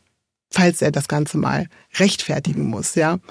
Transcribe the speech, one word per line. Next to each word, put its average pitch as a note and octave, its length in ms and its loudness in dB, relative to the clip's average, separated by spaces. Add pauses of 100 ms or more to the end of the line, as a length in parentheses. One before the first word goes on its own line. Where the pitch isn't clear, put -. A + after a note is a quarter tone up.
(500)
Falls F3 320 2
er D3+ 100 2
das C#3+ 160 -2
Ganze D3+ 280 -2
mal D3 300 0 (300)
rechtfertigen D3 680 0
muss, A2+ 280 -4
ja. E3 240 2 (120)